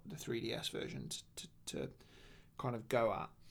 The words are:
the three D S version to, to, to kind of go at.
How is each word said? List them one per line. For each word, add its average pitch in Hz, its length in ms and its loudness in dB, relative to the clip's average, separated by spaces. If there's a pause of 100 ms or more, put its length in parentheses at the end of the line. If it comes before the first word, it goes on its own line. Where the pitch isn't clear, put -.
the - 80 -8
three 120 260 0
D 113 120 0
S - 160 0
version - 400 -4
to, - 140 -6 (120)
to, - 120 -8 (300)
to 131 120 0 (680)
kind 123 180 2
of 110 140 -4
go 113 240 8
at. 78 160 -2 (220)